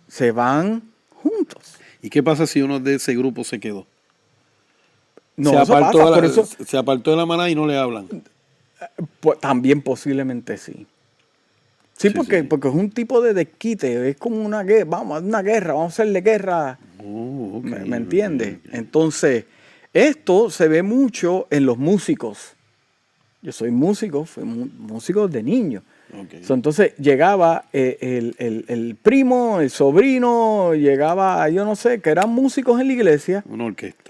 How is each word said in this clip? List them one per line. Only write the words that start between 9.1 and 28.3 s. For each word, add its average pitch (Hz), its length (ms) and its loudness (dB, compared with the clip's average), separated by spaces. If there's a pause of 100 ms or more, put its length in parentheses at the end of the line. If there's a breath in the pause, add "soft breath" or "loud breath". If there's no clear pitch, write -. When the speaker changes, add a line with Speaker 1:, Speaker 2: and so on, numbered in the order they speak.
Speaker 1:
Pues, 151 200 0
también 135 400 2
posiblemente 131 800 -6
sí. - 280 -20 (1080)
Sí, - 120 2
Speaker 2:
Sí, - 20 4
Speaker 1:
porque, 214 300 0
Speaker 2:
sí. 139 80 -2
Speaker 1:
porque 139 200 0
es 127 60 0
un 196 160 0
tipo 233 300 -2
de 233 140 2
desquite, 143 760 -2
es 139 60 -6
como 226 280 -6
una 208 200 -4
guerra, 202 240 4
vamos, 165 340 -6
una 202 200 -2
guerra, 190 320 0
vamos 165 180 -2
a 220 100 -2
hacerle 202 180 0
guerra. 180 580 -2 (260)
Speaker 2:
Oh, 113 540 -10
ok, 123 60 -10
Speaker 1:
¿Me, 120 160 -8
me 120 160 -6
Speaker 2:
ok, 117 60 -6
Speaker 1:
entiendes? 135 540 -4 (100)
Speaker 2:
ok. - 80 -16
Speaker 1:
Entonces, 139 720 0 (480 soft breath)
esto 214 580 2
se 165 180 2
ve 160 140 4
mucho 202 680 0
en 143 160 2
los 120 120 0
músicos. 139 760 -2 (880)
Yo 120 100 -14
soy 117 180 -6
músico, 156 540 -2
fui 117 200 -16
mu-, 117 240 -8 (100)
músico 185 500 -4
de 131 160 -6
niño. 156 380 -2 (360 soft breath)
Speaker 2:
Ok. 87 240 -20
Speaker 1:
So, 131 120 -2
entonces 151 420 0
llegaba, 165 760 2
eh, 127 280 -2
el, 120 380 -4